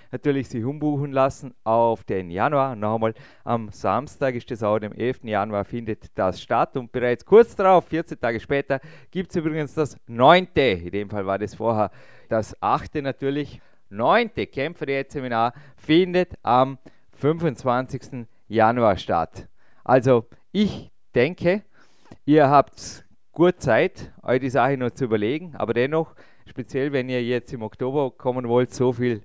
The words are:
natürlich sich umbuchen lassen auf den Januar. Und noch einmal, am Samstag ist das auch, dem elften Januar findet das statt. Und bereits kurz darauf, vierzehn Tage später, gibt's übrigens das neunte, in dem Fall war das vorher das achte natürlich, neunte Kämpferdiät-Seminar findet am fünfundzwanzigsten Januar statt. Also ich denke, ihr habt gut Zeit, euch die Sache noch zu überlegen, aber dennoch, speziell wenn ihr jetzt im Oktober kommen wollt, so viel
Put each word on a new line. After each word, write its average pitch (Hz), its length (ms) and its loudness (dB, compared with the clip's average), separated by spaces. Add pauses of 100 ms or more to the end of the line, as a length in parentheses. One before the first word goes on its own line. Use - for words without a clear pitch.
(100)
natürlich 139 380 -2
sich 117 160 -6
umbuchen 147 480 -4
lassen 135 400 -2 (120)
auf 113 400 2
den 95 260 -6
Januar. 135 420 0
Und 107 80 -10
noch 107 140 -2
einmal, 113 180 0 (320)
am 113 260 -4
Samstag 123 640 -4
ist 120 160 -8
das 113 120 -8
auch, 107 160 2
dem 104 140 -8
elften 120 360 -6
Januar 101 380 -2
findet 113 480 -8
das 92 260 -2
statt. 135 380 -2
Und 120 140 -12
bereits 123 340 -2
kurz 226 300 6
darauf, 190 320 4
vierzehn 160 300 -6
Tage 117 220 -4
später, 139 400 -2 (300)
gibt's 185 260 -6
übrigens 156 380 -4
das 151 320 -4
neunte, 147 560 6
in 90 280 0
dem 101 200 -6
Fall 101 160 -6
war 98 120 -2
das 104 160 -6
vorher 110 360 0 (400)
das 110 320 -2
achte 139 400 -2
natürlich, 139 580 -6 (280)
neunte 135 580 0
Kämpferdiät-Seminar 135 1080 -4 (240)
findet 180 680 2
am 131 360 2 (340)
fünfundzwanzigsten 131 1120 -4 (220)
Januar 110 480 4
statt. - 520 -4 (360)
Also 123 420 4 (260)
ich 185 380 -2 (240)
denke, 170 480 0 (640)
ihr 147 260 6
habt - 540 0 (260)
gut 175 300 2
Zeit, 135 520 0 (100)
euch 127 180 0
die 131 100 -6
Sache 135 260 0
noch 123 140 -4
zu - 140 -6
überlegen, 123 520 -2
aber 107 180 -2
dennoch, 147 420 -2 (280)
speziell 135 480 -6
wenn 127 160 -4
ihr 127 140 -2
jetzt 120 300 -4
im 120 100 -10
Oktober 131 480 -4
kommen 127 380 -6
wollt, 123 260 0
so 127 180 0
viel 120 320 -4